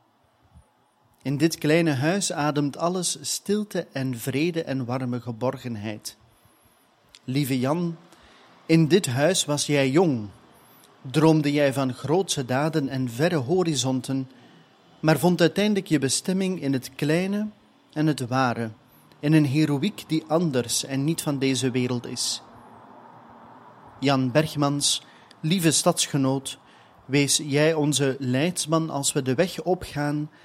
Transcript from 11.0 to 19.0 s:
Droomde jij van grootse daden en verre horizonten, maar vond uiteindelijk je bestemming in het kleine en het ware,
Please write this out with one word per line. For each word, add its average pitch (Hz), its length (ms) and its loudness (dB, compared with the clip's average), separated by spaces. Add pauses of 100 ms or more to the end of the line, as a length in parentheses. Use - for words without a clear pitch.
Droomde 156 420 4
jij 143 200 4
van 131 220 -2
grootse 151 500 -2
daden 143 440 0
en 127 220 -4
verre 156 260 0
horizonten, 135 920 -2 (720)
maar 156 180 4
vond 165 220 2
uiteindelijk 196 460 2
je 151 120 2
bestemming 185 640 -2
in 139 100 -2
het 131 220 -4
kleine 190 540 -2 (440)
en 156 140 0
het 131 200 0
ware, 117 440 0 (500)